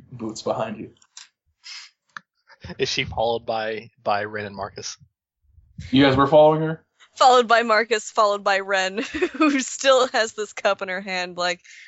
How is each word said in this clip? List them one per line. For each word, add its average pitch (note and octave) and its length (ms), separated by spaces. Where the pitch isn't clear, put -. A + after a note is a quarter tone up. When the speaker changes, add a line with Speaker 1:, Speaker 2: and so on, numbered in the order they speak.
Speaker 1:
boots A2+ 300
behind A2 360
you. E2+ 120
Speaker 2:
Is C3 100
she C3 160
followed A#2 420
by, A2 440
by G#2 220
Ren G#2 220
and G2 100
Marcus? G#2 400
Speaker 1:
You C3+ 140
guys C3 120
were C#3 100
following D3+ 360
her? D#3+ 220
Speaker 3:
Followed B3 300
by A3+ 160
Marcus, A3 480
followed G3+ 320
by G3 180
Ren, F#3+ 380
<laughs> D4+ 340
who C#4+ 280
still C4 480
has A3 240
this G#3+ 200
cup G3+ 300
in F#3+ 60
her F#3 120
hand, F3+ 360
like, F3 240